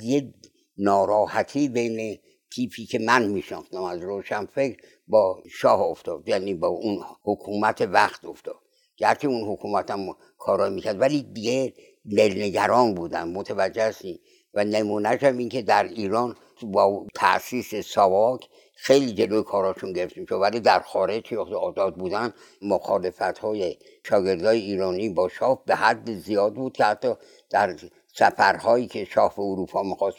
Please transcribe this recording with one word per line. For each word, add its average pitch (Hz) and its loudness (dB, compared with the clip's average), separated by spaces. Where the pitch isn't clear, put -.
یه 123 -2
ناراحتی 101 2
بین 113 -4
تیپی 117 -6
که 117 -4
من 113 2
می‌شناختم 92 -6
از 87 -6
روشنفکر 101 -6
با 98 4
شاه 113 2
افتاد، 85 -4
یعنی 98 -2
با 87 -2
اون 92 -2
حکومت 104 -2
وقت 101 2
افتاد. - -14
گرچه 110 0
اون 120 -2
حکومت 101 -6
هم 101 -4
کارا 98 0
می‌کرد 101 -4
ولی 139 2
دیگه 113 -4
دلنگران 104 4
بودن، 85 -4
متوجه 95 -2
هستین؟ 98 -4
و 104 0
نمونه‌ش 107 0
هم 135 4
این 120 -4
که 120 -4
در 101 4
ایران 110 -2
با 101 2
تأسیس 101 0
ساواک 104 2
خیلی 135 2
جلوی 104 0
کاراشون 95 -2
گرفته 90 -6
می‌شد، 92 -6
ولی 101 0
در 101 4
خارج 98 -2
که 117 -8
وقتی 92 -6
آزاد 90 -2
بودن 92 -4
مخالفت‌های 98 -2
شاگردای 98 2
ایرانی 95 -2
با 90 0
شاه - -2
به 95 2
حد 113 0
زیاد 101 0
بود 131 -8
که 131 0
حتی 107 0
در 98 2
سفرهایی 107 4
که 107 -8
شاه - 2
به 104 -8
اروپا 98 -4
می‌خواست 98 -4